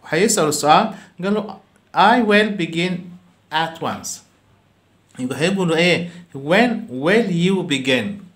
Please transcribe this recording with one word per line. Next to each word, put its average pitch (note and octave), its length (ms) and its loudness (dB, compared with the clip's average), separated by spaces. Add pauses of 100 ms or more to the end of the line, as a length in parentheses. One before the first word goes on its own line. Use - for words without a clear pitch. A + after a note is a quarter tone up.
وهيسأل F3+ 440 2
السؤال. D#3 460 2 (300)
قال G3+ 100 -2
له G#3 240 -6 (380)
I G#3+ 260 4
will G#3 400 2
begin E3+ 320 -2 (600)
at D#3+ 280 -4
once. G2+ 280 -8 (1080)
يبقى B2+ 200 -6
هيقول F3+ 300 0
له D#3+ 60 2
إيه؟ E3+ 340 2 (240)
When F#3 560 0
will F3+ 420 0
you F3 320 0
begin؟ B2+ 580 -2 (140)